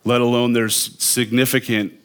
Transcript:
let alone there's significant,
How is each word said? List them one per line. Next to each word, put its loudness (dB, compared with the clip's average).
let 2
alone 2
there's -2
significant, -2